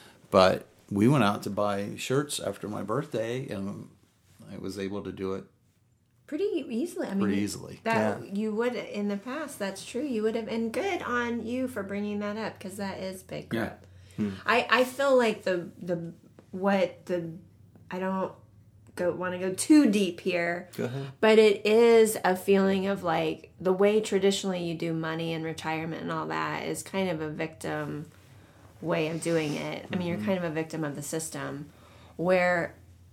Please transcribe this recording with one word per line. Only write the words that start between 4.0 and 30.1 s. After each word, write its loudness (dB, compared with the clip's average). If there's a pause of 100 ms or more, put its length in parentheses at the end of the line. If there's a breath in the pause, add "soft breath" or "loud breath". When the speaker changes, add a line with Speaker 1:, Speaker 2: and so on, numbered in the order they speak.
Speaker 1:
I -14
was -8
able -6
to -8
do -4
it -8 (840)
Speaker 2:
Pretty -4
easily. -4
I -8
mean, 0
Speaker 1:
pretty 0
easily. -8
Speaker 2:
that 0
Speaker 3:
Yeah. -12
Speaker 2:
you -2
would, -2
in -6
the -2
past, -10
that's -6
true. -6
You -2
would 0
have, -6
and -2
good -2
on -2
you -2
for -6
bringing -4
that -4
up, -6
'cause -12
that -6
is -8
big -10
Speaker 1:
Yeah. 0
Speaker 2:
growth. -6 (300 loud breath)
Speaker 3:
Hmm. 0 (180 loud breath)
Speaker 2:
I, 4
I 4
feel 2
like 2
the, -2 (140)
the, -4 (400)
what 0
the, -4 (580)
I -8
don't -2 (640)
go, 2
wanna -4
go -2
too 6
deep 2
here, -2
Speaker 3:
Go -2
ahead. -6 (140)
Speaker 2:
but 8
it 6
is 8
a 2
feeling 4
of, -2
like, -2 (100)
the 2
way 6
traditionally 2
you -2
do -2
money -2
and -4
retirement -4
and -6
all -4
that -4
is -4
kind -2
of -2
a -4
victim -6 (760 soft breath)
way 0
of -4
doing 0
it. -8
I 0
mean, -2
you're -2